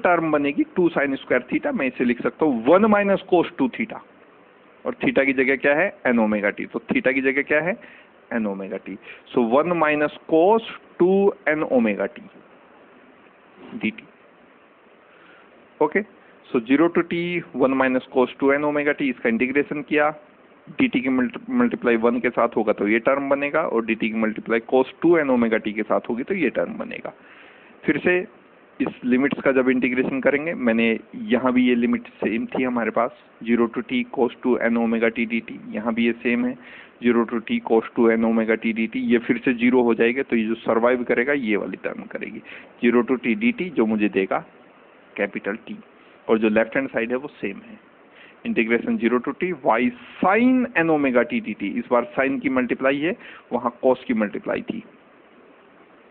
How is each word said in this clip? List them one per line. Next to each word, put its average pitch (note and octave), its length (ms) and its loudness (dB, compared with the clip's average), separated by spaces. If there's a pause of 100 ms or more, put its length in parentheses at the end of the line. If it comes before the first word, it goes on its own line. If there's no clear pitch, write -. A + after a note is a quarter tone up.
term E3 260 2
बनेगी C#3+ 320 0 (120)
two F3 140 4
sine C#3 340 -2
square B2 280 0
theta, D3 220 -2
मैं C3+ 120 -2
इसे B2+ 180 -2
लिख A#2+ 180 0
सकता C3+ 220 -2
हूँ B2 220 0
one F#3 280 6
minus G3 400 2
cos E3+ 240 2
two C3 100 2 (120)
theta, - 180 -8 (880)
और B2+ 80 -4 (100)
theta C3+ 220 2
की C3+ 60 2
जगह C3 240 2
क्या C#3+ 180 2
है? F3 180 0 (140)
n B2 200 2
omega G#2 320 0
t। G#2 140 -8
तो A#2+ 100 -6 (100)
theta C3 220 0
की C3+ 60 -2
जगह C3+ 220 0
क्या D3+ 180 0
है? F3+ 160 -2 (560)
n A2+ 220 -2
omega G2 320 -8
t। F#2+ 100 -10 (380)
So B2+ 100 2 (120)
one E3+ 260 2
minus D3+ 340 0 (140)
cos F#3+ 420 4 (260)
two F3+ 140 4 (360)
n D#3 240 -2
omega G#2 440 2
t - 140 -20 (1500)
D A2 160 -2
T। - 40 -18 (1800)
Okay, D3+ 200 2 (500)
so C3 80 2 (100)
zero D3 260 4
to F3 60 4 (100)
t, E3+ 100 -2 (400)
one C3 200 2
minus B2+ 340 0
cos B2+ 240 2
two C#3 120 4
n C#3+ 200 0
omega D3 260 0
t, C#3+ 120 -2
इसका - 180 -4
integration C3 540 0
किया, D3+ 280 0 (680)
डी C3 100 4
टी B2+ 120 -2
की B2+ 80 -4
मल्टी-, B2+ 420 -2
multiply A#2+ 460 2
one A#2+ 240 0
के B2 100 -2
साथ A#2 260 0
होगा A2 160 2
तो G#2 160 -2
ये A2 180 2
term C#3 220 0
बनेगा, C#3+ 340 0
और A#2 220 -2
डी A#2 100 -2
टी A2+ 160 -2
की A2 80 -4
multiply A2 420 -2 (140)
cos C3 180 2 (100)
two E3+ 160 6
n C#3+ 200 0
omega A2+ 280 0
t A2 60 -4
के A2 100 -4
साथ G2+ 280 -2
होगी A#2+ 120 -4
तो F#3+ 120 -6
ये D#3 160 0
term - 280 -4
बनेगा। - 340 -12 (720)
फिर D3 200 0
से F3+ 160 2 (600)
इस - 240 -4
लिमिट्स C3 380 2
का C#3 100 4
जब C3 180 2
integration B2+ 500 0
करेंगे, C#3+ 340 0
मैंने A#2 320 2 (280)
यहाँ B2 380 0
भी B2+ 160 4
ये B2 60 4
लिमिट A#2+ 320 0 (160)
same A2+ 240 -2
थी C3 160 -4
हमारे A#2+ 280 -2
पास, A#2 200 0 (380)
zero A#2 260 2
to B2+ 160 -4
t B2 140 -2 (100)
cos B2+ 180 0 (120)
two B2 120 2 (120)
n A#2 160 0
omega A2+ 340 0
t A#2 140 -2
D A2+ 160 -2
T, - 100 -14 (160)
यहाँ A2 200 -4
भी A#2 120 0
ये A#2 60 2 (100)
same A#2+ 240 0
है, B2+ 100 -6 (480)
zero A#2 280 4
to A#2 80 -2 (100)
t A#2 80 0 (100)
cos A2+ 300 2
two A#2+ 160 6
n A2+ 160 0
omega A2+ 340 0
t A2+ 140 0
D A2+ 160 -2
T, C3 180 -4
ये A#2+ 140 6
फिर A#2+ 180 2
से C3 100 2
ज़ीरो B2 280 4
हो A#2 120 4
जाएगा, A#2+ 280 2
तो B2 140 -2
ये A2+ 100 2
जो A2+ 80 -2
survive A#2 500 2
करेगा, A#2+ 280 0
ये A#2 240 0
वाली F#2+ 280 -4
term - 180 -10 (100)
करेगी, - 300 -12 (420)
zero A#2+ 260 4
to B2+ 140 0
t A#2 180 0
D A#2 180 2
T, F3+ 160 -6
जो A#2 100 4
मुझे G#2+ 220 2
देगा G2 360 -2 (720)
कैपिटल G2+ 420 -6 (100)
T, G#2+ 60 -16 (540)
और A#2 100 4
जो A2 100 2
लेफ्ट A2 280 0
हैंड C#3 120 -2
साइड A#2 220 -4
है, B2 60 -2
वो C#3 120 -8 (120)
सेम G2 160 -8
है, - 220 -20 (680)
integration A2+ 580 0
zero A#2+ 240 2
to C#3 140 -4
t F3+ 100 -2 (180)
y A2+ 100 2 (400)
sin A#3+ 460 4 (180)
n E3 120 2
omega B2+ 360 2
t A#2+ 160 -2
D G#2 140 -8
T। G2 160 -4
इस A#2+ 120 -6
बार A#2 280 0
sin C3+ 240 -2
की C#3 60 -4
मल्टीप्लाई C3 500 0
है, E3+ 180 -4 (360)
वहाँ B2 320 -4
cos B2+ 200 2
की B2 100 -2
मल्टीप्लाई G2+ 480 -4
थी, - 220 -10 (1300)